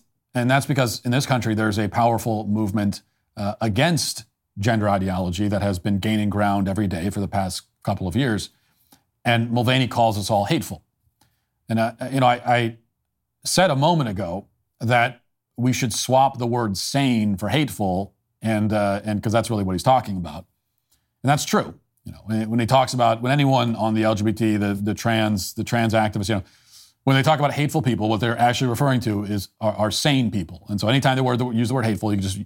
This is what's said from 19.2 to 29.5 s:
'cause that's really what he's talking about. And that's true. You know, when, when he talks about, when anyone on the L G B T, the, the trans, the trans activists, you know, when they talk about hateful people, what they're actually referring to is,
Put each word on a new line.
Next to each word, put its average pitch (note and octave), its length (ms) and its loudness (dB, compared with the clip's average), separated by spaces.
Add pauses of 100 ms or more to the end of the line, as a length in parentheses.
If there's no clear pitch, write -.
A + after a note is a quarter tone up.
'cause A2 100 -2
that's A2+ 180 0
really G#2 140 -2
what F#2 80 -2
he's F2+ 100 -2
talking B2+ 340 0
about. E2+ 300 -10 (760)
And B2+ 60 0
that's D3 160 2
true. - 300 0 (300)
You - 80 -14
know, - 140 -18
when, A2 220 -2
when A#2+ 120 0
he A2+ 60 2
talks C3 280 2
about, A#2 260 2
when B2+ 120 0
anyone C3 420 2
on A2 200 -2
the A2 100 2
L A2 100 4
G G#2 100 -2
B G#2+ 80 2
T, G#2+ 240 0
the, G2+ 180 0
the G2+ 200 -2
trans, G#2+ 600 0
the A2 100 -6
trans A2+ 300 0
activists, G#2+ 340 0
you A2 80 0
know, F2+ 80 -4 (600)
when C3+ 120 4
they C3+ 60 4
talk D3+ 160 4
about C#3+ 140 0
hateful C#3+ 300 -2
people, G#2+ 260 0
what A2 120 0
they're A#2 180 0
actually B2 300 2
referring B2+ 320 0
to G#2 240 -2
is, G2+ 240 -4 (120)